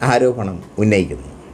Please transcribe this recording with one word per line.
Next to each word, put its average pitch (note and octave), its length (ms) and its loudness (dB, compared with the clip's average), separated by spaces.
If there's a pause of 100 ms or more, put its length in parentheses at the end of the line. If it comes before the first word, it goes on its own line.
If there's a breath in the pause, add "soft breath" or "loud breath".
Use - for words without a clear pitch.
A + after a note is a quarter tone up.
ആരോപണം B2 540 2 (200)
ഉന്നയിക്കുന്നു. F#2+ 520 0 (240)